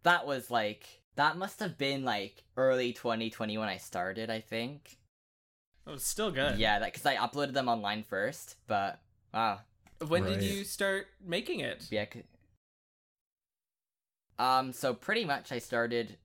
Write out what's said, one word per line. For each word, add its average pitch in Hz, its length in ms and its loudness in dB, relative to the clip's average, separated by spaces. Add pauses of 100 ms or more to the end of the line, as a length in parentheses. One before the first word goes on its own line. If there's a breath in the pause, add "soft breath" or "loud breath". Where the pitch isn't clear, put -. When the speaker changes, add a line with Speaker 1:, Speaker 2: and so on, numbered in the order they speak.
Speaker 1:
that 170 220 6
was, 135 240 -2
like, 107 360 0 (300)
that 151 220 4
must 190 220 -6
have 190 180 -4
been, 139 280 0
like, 104 380 -2 (120)
early 127 380 4
twenty 113 360 0
twenty 110 280 -4
when 107 100 0
I 95 100 -2
started, 92 520 -4
I 113 100 -2
think. 120 580 -6 (880)
Speaker 2:
Oh, 151 60 -12
it's 135 140 -6
still 208 240 0
good. 135 280 2
Speaker 1:
Yeah, 107 200 4
that, 107 140 -2
'cause - 120 -6
I 139 100 4
uploaded 143 380 0
them 131 160 0
online 107 340 0
first, 104 520 -4 (120)
but, 98 320 0 (340)
wow. 110 260 0 (480)
Speaker 2:
When 170 160 4
did 190 140 0
Speaker 3:
Right. 202 40 0
Speaker 2:
you 196 220 0
start 196 440 -2 (160)
making 196 360 -2
it? 127 320 -6
Speaker 1:
Yeah, 107 200 0
c-, 120 120 -14 (2250)
um, 131 360 4
so 127 200 0
pretty 214 320 0
much 139 260 -2
I 123 80 -2
started 117 640 0